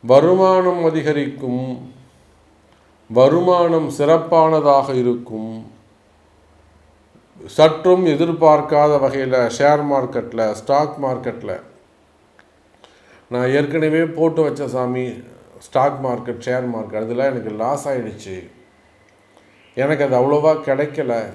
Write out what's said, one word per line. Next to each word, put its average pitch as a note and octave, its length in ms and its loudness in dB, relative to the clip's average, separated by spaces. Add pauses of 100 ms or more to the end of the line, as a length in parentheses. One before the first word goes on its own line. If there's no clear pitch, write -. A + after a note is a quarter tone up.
வருமானம் F3+ 800 4
அதிகரிக்கும், C3+ 1080 -4 (1160)
வருமானம் E3 800 2
சிறப்பானதாக D3+ 1040 2
இருக்கும். A2+ 720 -4 (1800)
சற்றும் E3+ 600 2
எதிர்பார்க்காத D3+ 920 2
வகையில B2+ 600 0
ஷேர் D3 340 2
மார்க்கெட்ல, A#2 600 -4
ஸ்டாக் C#3+ 520 -2
மார்க்கெட்ல, A#2 560 -8 (1700)
"நான் B2 200 -2
ஏற்கனவே D#3 560 0
போட்டு D#3+ 380 -2
வச்ச C#3 260 -4
சாமி, B2+ 440 -4 (460)
ஸ்டாக் C3+ 480 -2
மார்க்கெட், A#2+ 380 -6
ஷேர் B2+ 300 -4
மார்க்கெட், G#2+ 220 -8
அதெல்லாம் A#2+ 300 -2
எனக்கு A#2 240 -4
லாஸ் C3+ 380 -4
ஆயிடுச்சு, B2+ 640 -8 (1200)
எனக்கு C#3+ 300 0
அது B2+ 140 0
அவ்வளோவா D3 360 2 (140)
கிடைக்கல" C3+ 560 -4 (100)